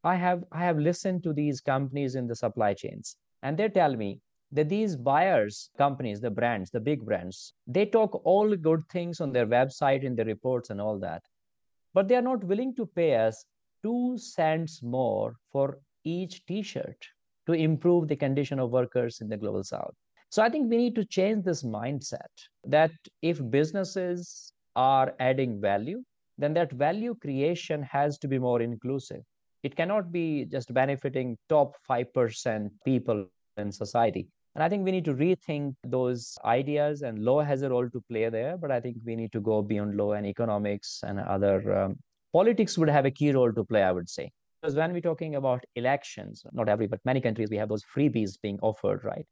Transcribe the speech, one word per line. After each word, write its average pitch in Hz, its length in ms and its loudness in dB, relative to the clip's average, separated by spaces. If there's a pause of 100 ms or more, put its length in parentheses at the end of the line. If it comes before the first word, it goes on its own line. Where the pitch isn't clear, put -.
I 175 120 4
have, 180 360 0
I 156 140 -8
have 170 120 2
listened 175 460 0
to 165 80 0
these 147 300 0
companies 135 540 -2
in 127 120 -4
the 117 80 -4
supply 107 380 0
chains, - 420 -10 (280)
and 151 140 -4
they 208 120 0
tell 160 260 4
me 104 240 -6 (320)
that 151 160 2
these 202 300 0
buyers, 135 800 2
companies, 131 420 0
the 120 100 -2
brands, 110 400 0
the 117 120 -4
big 127 240 -2
brands, - 480 -6 (120)
they 165 200 2
talk 220 400 0
all 208 320 4
good 160 240 2 (100)
things 170 300 -6
on 143 100 -2
their 123 160 2
website, 135 560 2
in 127 140 -2
the 113 80 0
reports 120 460 -4
and 101 100 -6
all 104 180 -2
that, 85 240 -8 (680)
but 196 160 4
they 247 60 6
are 247 60 4
not 247 220 -2
willing 233 320 -2
to 233 100 -4
pay 160 300 2
us 110 300 2 (380)
two 247 340 0
cents 160 680 -2
more 117 500 0 (160)
for 139 300 -2 (240)
each 175 420 -6
T-shirt - 520 -8 (480)
to 165 80 2
improve 160 560 4
the 147 80 0
condition 139 420 0
of 123 120 0
workers 123 500 0
in 107 80 -8
the 107 80 -4
global 101 260 -4
south. - 300 -8 (380)
So 214 120 4
I 233 60 4
think 254 200 0
we 233 80 2
need 240 160 2
to 220 120 0
change 202 380 0
this 170 200 -2
mindset 120 640 -6 (360)
that 151 280 4 (320)
if 160 260 0
businesses 180 1040 -2 (220)
are 131 440 4
adding 131 400 0
value, 107 440 -2 (340)
then 147 160 0
that 165 180 0
value 185 440 -2
creation 147 680 -2
has 143 380 -2
to - 80 -6
be 135 100 0
more 123 240 2
inclusive. 120 640 -6 (400)
It 135 120 -6
cannot 180 360 0
be 160 340 -2
just 127 260 -8
benefiting 131 640 0 (140)
top 143 240 4 (140)
five 123 260 -2
percent 113 580 0 (140)
people 117 400 0 (320)
in 101 140 -6
society. 101 560 0 (260)
And 156 100 -2
I 165 60 2
think 196 160 -2
we 190 60 0
need 185 140 -2
to 147 100 0
rethink 147 580 -2 (100)
those 123 640 -2
ideas, 143 560 0
and 117 180 -6
law 127 220 4
has 143 220 0
a 139 60 -2
role 123 200 0
to 120 180 -8
play 113 220 -2
there, 117 260 -4
but 165 140 -8
I 127 100 0
think 120 240 -8
we 113 120 -6
need 113 160 -6
to 117 80 -4
go 107 240 2
beyond 104 320 -2
law, 104 160 2
and 104 160 -2
economics 104 760 -2
and 98 160 -6
other, 98 560 2
um, 95 220 0 (360)
politics 208 440 4
would 160 120 4
have 143 160 6
a 139 60 2
key 147 200 2
role 127 200 4
to 110 120 -2
play, 104 180 2
I 92 100 4
would 90 180 -2
say. - 220 -10 (300)
Because 151 140 -2
when 160 180 2
we're 175 80 -4
talking 160 340 -4
about 131 280 0 (120)
elections, 117 760 -4
not 110 180 -2
every, 107 160 2
but 104 180 -4
many 131 160 2
countries, 110 300 0
we 107 80 -2
have 104 120 -2
those 107 140 -2 (120)
freebies 113 460 0
being 101 200 -4
offered, 101 420 0
right? - 280 -6